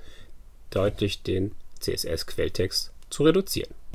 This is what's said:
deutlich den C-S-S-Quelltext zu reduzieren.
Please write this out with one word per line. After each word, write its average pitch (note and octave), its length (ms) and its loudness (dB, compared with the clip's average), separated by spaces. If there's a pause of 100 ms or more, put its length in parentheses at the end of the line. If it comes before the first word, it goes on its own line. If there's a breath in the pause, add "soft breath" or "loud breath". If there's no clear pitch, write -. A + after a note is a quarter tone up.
(720 loud breath)
deutlich G2 500 2
den F#2+ 300 2 (300)
C-S-S-Quelltext - 1120 0 (180)
zu - 120 2
reduzieren. F3+ 520 4 (200)